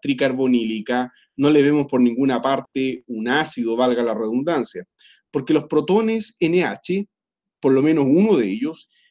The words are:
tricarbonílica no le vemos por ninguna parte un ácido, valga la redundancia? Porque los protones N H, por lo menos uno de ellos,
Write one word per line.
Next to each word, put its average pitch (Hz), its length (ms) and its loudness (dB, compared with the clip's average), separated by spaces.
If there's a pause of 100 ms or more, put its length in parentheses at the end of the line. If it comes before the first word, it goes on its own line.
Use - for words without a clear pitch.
tricarbonílica 123 1080 -2 (280)
no 143 100 2
le 151 140 4
vemos 143 240 2
por 127 160 0
ninguna 123 400 4
parte 135 640 -4
un 113 220 -6
ácido, 123 480 -2
valga 123 260 0
la 117 100 -2
redundancia? 113 720 -4 (460)
Porque 147 240 -2
los 151 140 0
protones 214 680 -2
N 175 260 0
H, 180 440 -6 (520)
por 135 120 2
lo 135 80 4
menos 151 260 2
uno 185 300 4
de 107 140 0
ellos, 135 380 -8 (220)